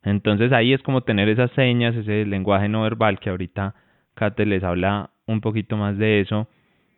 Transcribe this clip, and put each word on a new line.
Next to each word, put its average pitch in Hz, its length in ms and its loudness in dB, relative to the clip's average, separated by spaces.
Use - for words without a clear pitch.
Entonces 104 480 2
ahí 123 220 4
es 135 80 0
como 131 200 0
tener 104 280 2
esas 120 220 2
señas, 120 440 2
ese 107 300 -2
lenguaje 98 440 0
no 110 120 -2
verbal, 110 380 0
que - 100 -6
ahorita 95 460 -6
Kate 104 320 -2
les 95 160 0
habla 92 480 -2
un 110 140 -2
poquito 110 360 -4
más 101 220 -2
de 107 220 2
eso, 104 260 -2